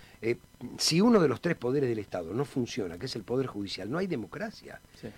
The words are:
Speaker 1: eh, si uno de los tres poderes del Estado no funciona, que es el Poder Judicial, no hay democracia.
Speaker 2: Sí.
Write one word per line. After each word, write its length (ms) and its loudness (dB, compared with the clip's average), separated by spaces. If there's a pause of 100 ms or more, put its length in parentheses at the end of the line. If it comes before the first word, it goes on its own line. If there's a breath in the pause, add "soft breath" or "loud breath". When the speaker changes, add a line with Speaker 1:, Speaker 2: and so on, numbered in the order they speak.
(220 loud breath)
Speaker 1:
eh, 160 0 (400)
si 240 4
uno 180 8
de 80 6
los 140 0
tres 140 0
poderes 340 2
del 80 0
Estado 340 -6
no 140 0
funciona, 540 -4
que 80 -8
es 80 -8
el 80 -8
Poder 240 -2
Judicial, 420 -8
no 80 -2
hay 80 -2
democracia. 720 -8 (220)
Speaker 2:
Sí. 60 -12 (100)